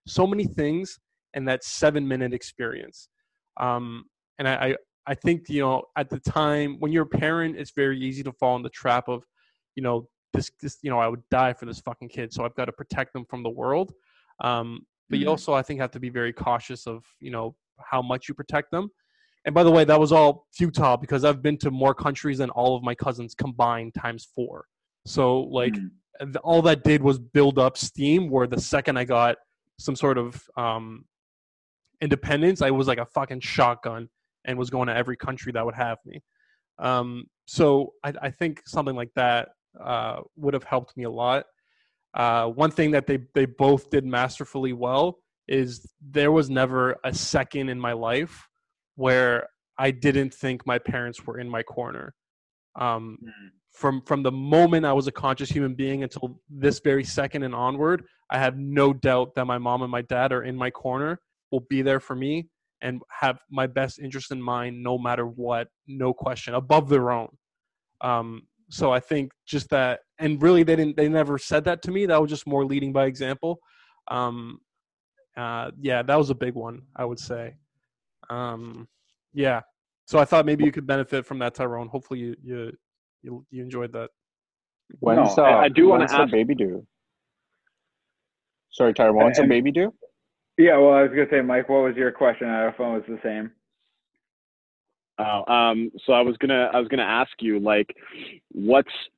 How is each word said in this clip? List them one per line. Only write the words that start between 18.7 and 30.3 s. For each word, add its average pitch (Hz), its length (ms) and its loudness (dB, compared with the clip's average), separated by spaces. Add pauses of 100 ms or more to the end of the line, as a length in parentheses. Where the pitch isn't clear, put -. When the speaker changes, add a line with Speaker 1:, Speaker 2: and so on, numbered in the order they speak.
Speaker 1:
them. 190 180 -6 (560)
And 143 80 -4
by 170 100 8
the 170 80 8
way, 160 120 8
that 151 160 6
was 156 140 4
all 151 400 6
futile 156 420 2
because 135 300 -2
I've 143 160 4
been 147 160 0
to 147 120 -2
more 131 240 2
countries 139 440 -4
than 131 140 -4
all 123 260 2
of 123 40 -8
my 120 140 -4
cousins 120 400 -8
combined 120 580 -2
times 117 300 -8 (100)
four. - 320 -8 (400)
So, 131 360 2
like, 127 320 -2
Speaker 2:
Mm. 95 180 -8 (300)
Speaker 1:
th-, 139 160 -12
all 165 240 2
that 156 240 2
did 151 180 4
was 135 160 4
build 139 400 4
up 131 180 2
steam, 156 520 0
where 131 180 2
the 120 140 -4
second 139 360 0
I 123 60 0
got 120 340 2 (420)
some 139 180 -6
sort 135 200 2
of, 120 240 -6 (140)